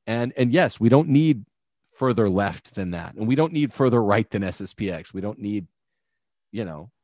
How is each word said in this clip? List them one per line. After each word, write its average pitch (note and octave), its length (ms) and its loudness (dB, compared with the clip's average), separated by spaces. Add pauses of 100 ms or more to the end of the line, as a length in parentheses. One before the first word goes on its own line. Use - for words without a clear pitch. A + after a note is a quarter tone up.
And, A#2+ 280 -2
and B2 160 2
yes, D#3 280 2
we A2+ 100 4
don't D3+ 200 6
need C#3+ 360 4 (480)
further A#2 340 0
left F#2+ 460 -2
than F2+ 180 -8
that. E2+ 220 -10
And G#2+ 140 -6
we B2+ 80 2
don't E3 180 0
need D3 180 -2
further A#2+ 320 2
right G#2 280 2
than G2 120 -4
S F2+ 160 -6
S F#2+ 140 -12
P G2 180 -6
X. E2 220 -12
We F#2+ 80 -10
don't G#2+ 180 -10
need, G2+ 280 -8 (840)
you G#2 140 -8
know E2 240 -14 (140)